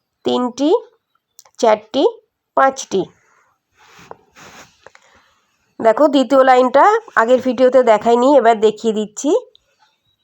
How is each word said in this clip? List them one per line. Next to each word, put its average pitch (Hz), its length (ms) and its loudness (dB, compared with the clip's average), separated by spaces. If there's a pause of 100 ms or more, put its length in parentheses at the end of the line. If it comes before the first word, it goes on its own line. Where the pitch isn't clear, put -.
(260)
তিনটি, 247 440 -4 (920)
চারটি, 226 440 -2 (540)
পাঁচটি। 269 440 -4 (2750)
দেখো, 220 280 0
দ্বিতীয় 269 360 0
লাইনটা 254 420 2 (300)
আগের 233 260 2
ভিডিওতে 254 420 0
দেখাইনি, 233 540 0
এবার 233 220 2
দেখিয়ে 220 400 -2
দিচ্ছি। 214 320 -8 (920)